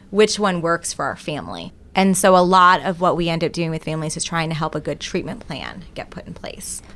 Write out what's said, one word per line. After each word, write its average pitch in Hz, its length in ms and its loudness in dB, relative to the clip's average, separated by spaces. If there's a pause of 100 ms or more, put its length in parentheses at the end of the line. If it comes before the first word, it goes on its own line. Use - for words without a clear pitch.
(100)
Which 208 280 2
one 185 220 0
works 170 320 -2
for 143 140 -6
our 120 100 -6
family? 92 560 -10 (220)
And 190 220 4
so 185 200 6
a - 20 8
lot 180 440 6
of 170 180 -4
what 165 160 2
we 170 120 -2
end 165 140 -2
up 160 80 0
doing 170 200 -4
with 160 120 -6
families 156 340 -6
is 160 60 -6
trying 165 280 -4
to 160 40 -6
help 156 220 -4
a 151 40 -6
good - 200 -6
treatment - 400 -6
plan 107 440 -12 (100)
get - 160 -12
put - 180 -16
in 85 60 -12
place. - 460 -12 (160)